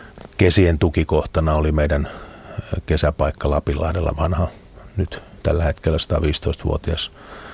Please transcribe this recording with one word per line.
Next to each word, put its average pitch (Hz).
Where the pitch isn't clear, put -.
kesien 87
tukikohtana 80
oli 78
meidän, 73
äh, -
kesäpaikka 76
Lapinlahdella, 76
vanha, 82
nyt 95
tällä 80
hetkellä 78
sataviisitoistavuotias 78